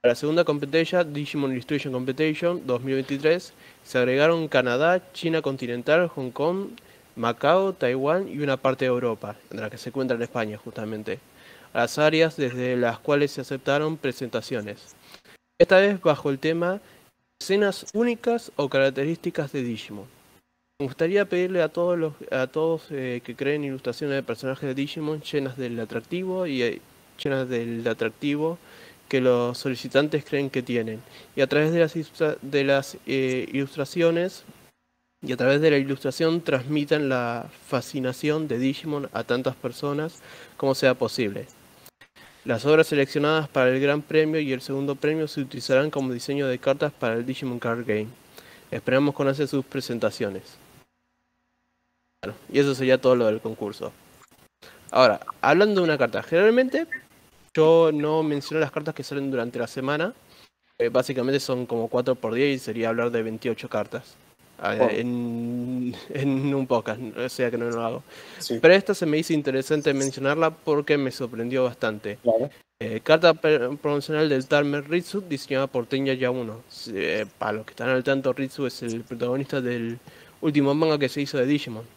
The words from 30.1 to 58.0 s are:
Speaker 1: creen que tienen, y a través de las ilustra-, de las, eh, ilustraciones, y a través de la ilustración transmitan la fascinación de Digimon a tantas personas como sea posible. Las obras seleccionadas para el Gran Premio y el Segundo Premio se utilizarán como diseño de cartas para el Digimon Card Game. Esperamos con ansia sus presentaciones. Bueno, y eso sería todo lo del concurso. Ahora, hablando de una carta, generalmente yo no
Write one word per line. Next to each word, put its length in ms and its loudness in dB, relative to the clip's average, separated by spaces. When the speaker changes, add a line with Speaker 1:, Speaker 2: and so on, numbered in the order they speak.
Speaker 1:
creen 260 -2
que 120 -2
tienen, 380 -4
y 60 -2
a 60 4
través 260 2
de 80 2
las 160 2
ilustra-, 460 -2
de 220 0
las, 320 0
eh, 460 -2
ilustraciones, 920 0
y 100 -6
a 40 -4
través 240 4
de 100 6
la 80 6
ilustración 640 0
transmitan 680 0
la 380 -2
fascinación 800 -2
de 120 -2
Digimon 540 -4
a 120 -4
tantas 320 0
personas 640 -6
como 180 2
sea 200 4
posible. 520 -4
Las 220 -2
obras 200 4
seleccionadas 600 0
para 220 4
el 100 0
Gran 220 2
Premio 380 2
y 120 -2
el 80 -4
Segundo 340 -4
Premio 320 0
se 140 -6
utilizarán 500 2
como 220 -2
diseño 340 -4
de 120 -2
cartas 340 0
para 220 -2
el 120 -2
Digimon 320 -6
Card 260 -4
Game. 220 0
Esperamos 440 2
con 120 0
ansia 200 0
sus 180 -2
presentaciones. 920 -4
Bueno, 140 -8
y 80 2
eso 160 4
sería 260 4
todo 160 6
lo 100 4
del 140 2
concurso. 520 -6
Ahora, 300 6
hablando 400 4
de 40 4
una 140 2
carta, 240 0
generalmente 640 2
yo 380 6
no 300 0